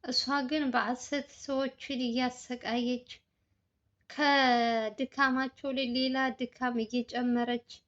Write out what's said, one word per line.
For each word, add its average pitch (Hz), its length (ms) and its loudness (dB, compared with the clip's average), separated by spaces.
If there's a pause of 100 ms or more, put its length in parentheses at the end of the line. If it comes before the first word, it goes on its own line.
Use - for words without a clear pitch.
እሷ 254 200 0 (200)
ግን 294 240 0
በሐሰት 247 680 -2
ሰዎችን 269 640 -4
እያሰቃየች፣ 247 1040 -2 (1000)
ከድካማቸው 262 1600 2
ላይ 262 180 -2
ሌላ 262 260 0 (160)
ድካም 247 460 -4
እየጨመረች። 240 920 -2 (180)